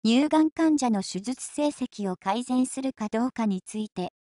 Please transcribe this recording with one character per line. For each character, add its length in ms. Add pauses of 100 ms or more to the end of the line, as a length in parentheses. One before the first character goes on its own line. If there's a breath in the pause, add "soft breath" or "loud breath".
乳 240
が 120
ん 80
患 300
者 100
の 140
手 160
術 260
成 220
績 420
を 60
改 280
善 240
す 140
る 120
か 160
ど 160
う 60
か 160
に 180
つ 120
い 120
て、 240 (120)